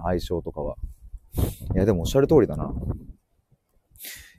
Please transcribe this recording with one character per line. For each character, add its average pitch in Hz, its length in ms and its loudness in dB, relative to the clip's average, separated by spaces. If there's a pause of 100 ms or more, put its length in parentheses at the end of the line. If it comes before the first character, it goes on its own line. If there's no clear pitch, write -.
相 90 160 0
性 85 240 -4
と 80 80 -8
か 76 100 -6
は。 71 140 -6 (1000)
い 98 40 0
や、 95 80 4
で 107 80 6
も 87 80 0
お - 20 -2
っ - 20 -2
し - 100 0
ゃ 135 60 6
る 143 60 4
通 160 140 6
り 92 60 6
だ 80 80 -4
な。 - 160 -6 (1700)